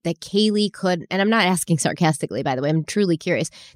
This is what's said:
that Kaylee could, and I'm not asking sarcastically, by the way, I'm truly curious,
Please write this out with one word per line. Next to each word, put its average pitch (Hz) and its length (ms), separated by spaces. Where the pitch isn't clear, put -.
that 165 160
Kaylee 208 520
could, 180 380
and 196 120
I'm 208 80
not 226 140
asking 175 340
sarcastically, - 680
by 139 120
the 127 60
way, 143 80
I'm 160 140
truly 185 320
curious, 160 340